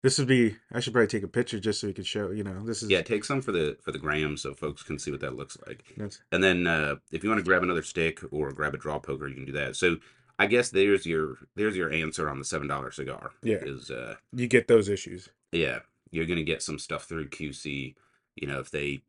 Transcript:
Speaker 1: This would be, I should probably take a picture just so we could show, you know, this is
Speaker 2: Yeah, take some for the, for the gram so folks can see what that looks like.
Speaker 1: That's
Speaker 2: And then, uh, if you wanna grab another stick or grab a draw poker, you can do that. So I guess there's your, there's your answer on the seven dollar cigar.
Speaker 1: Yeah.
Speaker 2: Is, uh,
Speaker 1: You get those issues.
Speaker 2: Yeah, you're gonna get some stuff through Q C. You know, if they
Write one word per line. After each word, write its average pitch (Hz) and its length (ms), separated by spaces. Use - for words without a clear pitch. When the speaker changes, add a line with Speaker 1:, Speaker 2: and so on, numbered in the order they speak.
Speaker 1:
This 135 140
would 135 100
be, 120 300
I 120 80
should 120 140
probably 117 140
take 104 140
a 98 60
picture 117 320
just 104 200
so 104 60
we 98 80
could 95 140
show, 101 240
you 104 120
know, 98 220
this 113 160
is 110 80
Speaker 2:
Yeah, 92 140
take 107 200
some 135 160
for 123 120
the, 78 320
for 78 80
the 67 80
gram 76 360
so 71 200
folks 76 260
can 76 160
see - 140
what 69 80
that 65 160
looks 69 320
like. - 280
Speaker 1:
That's 104 240
Speaker 2:
And 87 120
then, 90 220
uh, 78 300
if - 120
you 104 60
wanna 107 140
grab 90 180
another 87 220
stick 82 360
or 73 200
grab 73 220
a 71 60
draw 76 180
poker, 71 300
you 67 80
can 67 100
do 69 60
that. 67 240
So 87 240
I 101 80
guess 120 240
there's 98 340
your, 78 320
there's 104 240
your 82 160
answer 80 360
on 69 100
the 67 60
seven 73 220
dollar 69 220
cigar. - 440
Speaker 1:
Yeah. 110 200
Speaker 2:
Is, 67 280
uh, 60 240
Speaker 1:
You 123 140
get 117 200
those 107 220
issues. 92 400
Speaker 2:
Yeah, 69 300
you're 82 160
gonna 85 180
get 78 200
some 76 160
stuff - 260
through 78 240
Q 73 240
C. 69 420
You 71 120
know, 69 120
if - 120
they 71 380